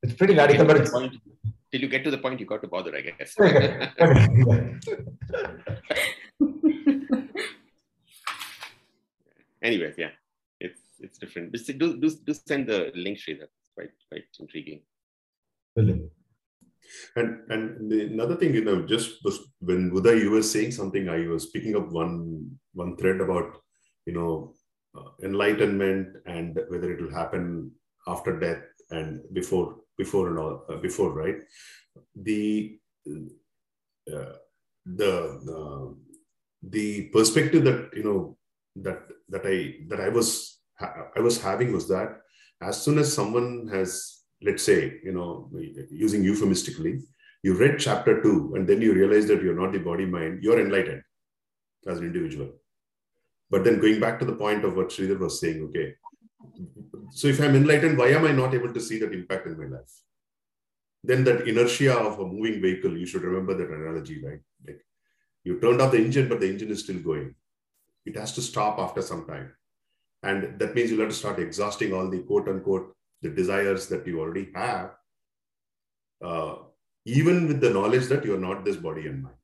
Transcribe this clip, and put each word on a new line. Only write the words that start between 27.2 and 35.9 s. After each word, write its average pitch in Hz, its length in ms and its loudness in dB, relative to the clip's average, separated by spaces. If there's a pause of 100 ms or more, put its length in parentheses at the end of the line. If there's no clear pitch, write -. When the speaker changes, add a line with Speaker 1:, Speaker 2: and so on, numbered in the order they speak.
Speaker 3:
after 87 320 -4
death 85 220 -2 (300)
and 78 320 -8 (100)
before 90 480 -4 (160)
before 92 320 -2
and 82 100 -4
all, 78 300 -6
uh, 78 80 -10
before, 87 360 -2
right? 80 240 -4 (800)
The, 107 600 -4 (1300)
uh, 67 200 -12 (520)
the, 95 280 0 (440)
uh, 71 380 -12 (680)